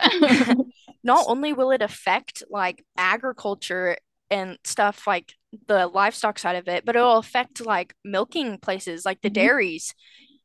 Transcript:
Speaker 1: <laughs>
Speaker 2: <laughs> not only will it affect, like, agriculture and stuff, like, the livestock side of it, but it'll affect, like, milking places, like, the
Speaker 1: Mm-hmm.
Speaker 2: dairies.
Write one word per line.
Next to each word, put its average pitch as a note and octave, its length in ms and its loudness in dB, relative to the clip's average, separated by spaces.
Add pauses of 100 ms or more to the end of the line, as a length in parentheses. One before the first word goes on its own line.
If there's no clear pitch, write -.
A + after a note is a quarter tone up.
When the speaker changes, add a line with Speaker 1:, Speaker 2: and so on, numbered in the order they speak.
Speaker 1:
<laughs> - 20 0
Speaker 2:
<laughs> B3+ 1000 2
not B3 240 4
only C#4 240 -2
will C4 180 0
it B3+ 120 0
affect, - 680 -2
like, F#3 340 -6 (120)
agriculture G3 1000 -2 (340)
and F#3+ 340 -4
stuff, - 420 -2
like, F#3 280 -4 (320)
the F#3+ 200 2
livestock G3+ 520 0
side F3+ 180 -2
of F3+ 120 -8
it, F3+ 160 -4
but A#3 120 0
it'll A#3+ 220 6
affect, A#3+ 460 -4
like, F#3+ 300 -4 (100)
milking G#3 540 -4
places, F#3 460 -8
like, F#3+ 160 -4
the G#3+ 80 -4
Speaker 1:
Mm-hmm. G3+ 60 -4
Speaker 2:
dairies. G3+ 600 0 (500)